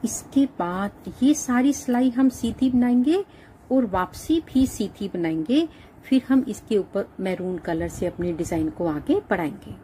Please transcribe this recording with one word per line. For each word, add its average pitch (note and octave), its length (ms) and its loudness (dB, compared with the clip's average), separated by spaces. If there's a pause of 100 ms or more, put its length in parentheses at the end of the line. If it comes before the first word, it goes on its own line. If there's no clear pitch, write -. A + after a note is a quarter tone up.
इसके - 400 0 (140)
बाद F#3 540 -6 (100)
ये C#4 120 6
सारी B3+ 380 2
सिलाई B3+ 380 0
हम C4 200 4
सीधी B3 400 -2
बनाएंगे B3 540 4 (480)
और B3+ 140 4
वापसी F#3 600 -2
भी C4 200 2
सीधी G3+ 420 -6
बनाएंगे। E3+ 580 0 (380)
फिर C4 240 2
हम C4 200 4
इसके G#3+ 300 -2
ऊपर F#3+ 280 -2 (140)
मैरून F#3 380 -4
कलर E3+ 300 -4
से F3+ 180 -6
अपने F3 260 -4
डिजाइन D#3+ 380 -2
को E3+ 180 -4
आगे D#3 320 0 (100)
बढ़ाएंगे। E3 540 -4